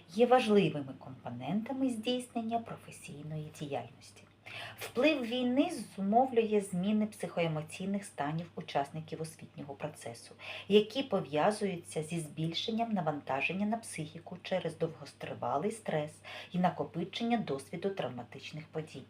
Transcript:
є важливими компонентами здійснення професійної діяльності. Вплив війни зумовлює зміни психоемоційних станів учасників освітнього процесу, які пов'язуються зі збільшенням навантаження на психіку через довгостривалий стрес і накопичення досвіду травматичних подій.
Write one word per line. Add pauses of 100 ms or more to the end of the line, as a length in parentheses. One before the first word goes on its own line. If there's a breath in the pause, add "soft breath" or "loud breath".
(140)
є
важливими
компонентами
здійснення
професійної
діяльності. (560 loud breath)
Вплив
війни (240)
зумовлює (100)
зміни
психоемоційних
станів
учасників
освітнього
процесу, (320 loud breath)
які
пов'язуються
зі
збільшенням
навантаження
на
психіку
через
довгостривалий
стрес (400 loud breath)
і
накопичення
досвіду
травматичних
подій.